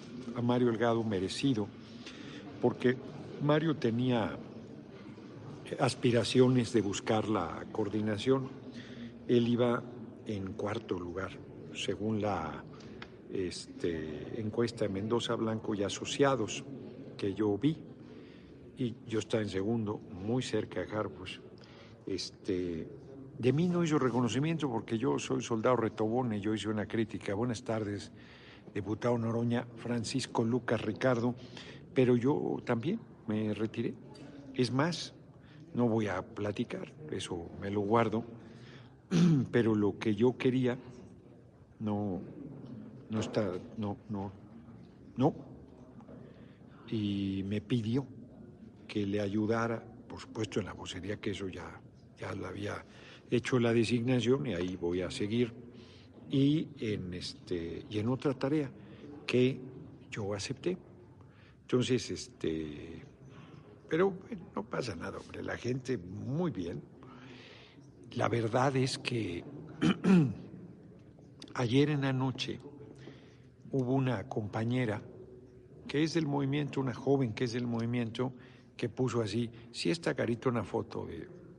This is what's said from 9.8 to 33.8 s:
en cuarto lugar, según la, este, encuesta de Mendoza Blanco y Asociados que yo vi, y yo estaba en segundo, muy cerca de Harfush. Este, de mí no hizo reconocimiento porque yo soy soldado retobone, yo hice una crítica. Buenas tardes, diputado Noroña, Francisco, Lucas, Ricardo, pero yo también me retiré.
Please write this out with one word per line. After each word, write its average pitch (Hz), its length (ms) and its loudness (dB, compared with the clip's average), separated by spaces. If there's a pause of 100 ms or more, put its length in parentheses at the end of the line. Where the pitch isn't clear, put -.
en 98 260 -4
cuarto 104 460 -4
lugar, 87 320 -6 (440)
según 104 460 -2
la, 80 420 -2 (720)
este, 85 1080 -4
encuesta 110 440 0
de 98 60 2
Mendoza 110 460 0
Blanco 110 380 0
y 101 100 2
Asociados 120 800 2 (520)
que 101 160 0
yo 104 240 2
vi, 151 220 2 (1000)
y 120 140 -2 (120)
yo 110 120 -2
estaba 107 240 0
en 101 80 -2
segundo, 104 500 0 (100)
muy 110 320 0
cerca 107 380 -2
de 85 100 -4
Harfush. 101 480 -6 (680)
Este, 90 840 -2 (500)
de 120 140 6
mí 165 160 4
no 175 160 4
hizo 151 140 4
reconocimiento 127 720 2
porque 113 260 0
yo 135 220 2
soy 131 240 0
soldado 117 340 4
retobone, 110 640 2
yo 110 140 2
hice 104 160 0
una 107 160 0
crítica. 104 480 -2
Buenas 113 280 0
tardes, 104 480 -2 (640)
diputado 110 440 2
Noroña, 117 480 2 (100)
Francisco, 120 680 0
Lucas, 117 360 2
Ricardo, 120 540 2 (580)
pero 127 240 6
yo 123 480 2
también 127 360 0 (260)
me 107 260 0
retiré. 110 400 -2 (640)